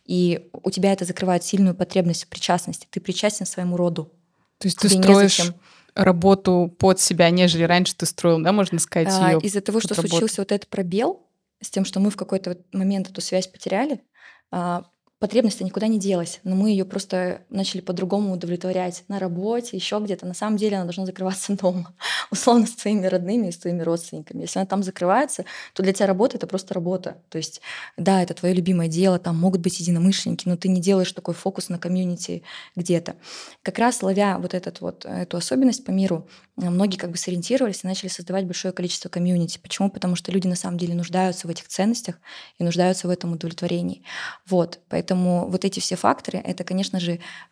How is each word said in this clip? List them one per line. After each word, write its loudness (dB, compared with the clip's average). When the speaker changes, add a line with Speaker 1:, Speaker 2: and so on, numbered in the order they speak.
Speaker 1:
и 2
у -4
тебя 2
это -2
закрывает 0
сильную 4
потребность 0
в -16
причастности, -2
ты -6
причастен -2
своему -4
роду. -2
Speaker 2:
То -2
есть 0
ты 4
Speaker 1:
Тебе 6
Speaker 2:
строишь 8
Speaker 1:
незачем. 0
Speaker 2:
работу 4
под 6
себя, 4
нежели 4
раньше 4
ты -4
строил, 2
да, 4
можно 2
сказать, 0
Speaker 1:
А, 4
Speaker 2:
ее 4
Speaker 1:
из-за -2
того, 0
Speaker 2:
под -2
Speaker 1:
что -2
Speaker 2:
работу? 0
Speaker 1:
случился 0
вот -4
этот -4
пробел -2
с -14
тем, -2
что -2
мы 4
в -10
какой-то -4
вот -8
момент 0
эту -12
связь -2
потеряли, -4
а, -4
потребность-то 0
никуда -2
не 2
делась, -2
но -2
мы 2
ее 2
просто -4
начали -4
по-другому -2
удовлетворять -4
на -6
работе, -4
еще -4
где-то. -6
На -6
самом -2
деле 0
она -2
должна -4
закрываться -4
<laughs> -6
дома, -2
условно, 4
с -8
твоими -2
родными 0
и -4
с -12
твоими -4
родственниками. -4
Если -6
она 0
там 0
закрывается, 0
то -2
для 2
тебя 2
работа — 2
это -6
просто -6
работа. -4
То -8
есть, -8
да, 4
это -2
твое 0
любимое 2
дело, 2
там -2
могут 2
быть -2
единомышленники, 2
но 0
ты -4
не 2
делаешь 2
такой -8
фокус -6
на -6
комьюнити -4
где-то. -2
Как -6
раз 2
ловя 2
вот -6
этот -8
вот, -10
эту -6
особенность 0
по -4
миру, 0
а, -2
многие 2
как -8
бы -8
сориентировались -2
и -4
начали -6
создавать -4
большое -6
количество -6
комьюнити. 0
Почему? -2
Потому -2
что -6
люди 0
на 0
самом -6
деле -2
нуждаются -2
в -6
этих -10
ценностях -2
и -2
нуждаются 2
в -2
этом -2
удовлетворении. -4
Вот, 2
поэтому -2
вот 2
эти -2
все -4
факторы, 0
это, -6
конечно -2
же, -2